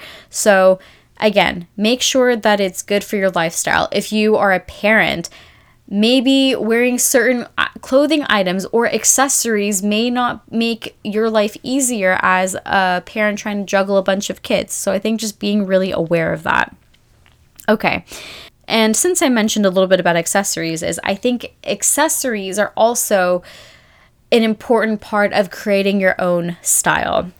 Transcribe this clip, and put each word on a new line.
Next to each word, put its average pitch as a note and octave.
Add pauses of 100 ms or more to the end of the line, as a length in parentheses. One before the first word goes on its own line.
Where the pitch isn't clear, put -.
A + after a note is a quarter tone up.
(280)
So F#3+ (400)
again, F#3 (120)
make A3+
sure B3
that G#3
it's F#3+
good G3+
for -
your F#3+
lifestyle. E3
If -
you G#3+
are G3
a F3+
parent, E3+ (580)
maybe C4
wearing A#3+
certain, A#3+ (100)
uh, - (120)
clothing C#4+
items F#3+
or A#3
accessories G#3+
may G#3+
not A#3+
make A3+
your G#3+
life G#3+
easier A#3+
as F#3 (120)
a F#3
parent G#3+
trying G3+
to G3
juggle G3
a F#3+
bunch G3
of -
kids. -
So -
I F#3+
think A3
just A3
being G#3
really F#3+
aware E3
of D#3
that. - (920)
Okay. G3+ (640)
And A3
since F4+
I C#4
mentioned A3
a F#3+
little F#3
bit F3+
about F3
accessories, E3
is E3+
I G3
think B3 (100)
accessories G#3
are -
also G3 (880)
an A#3
important A3
part G#3
of F#3+
creating G3
your F#3+
own F3
style. -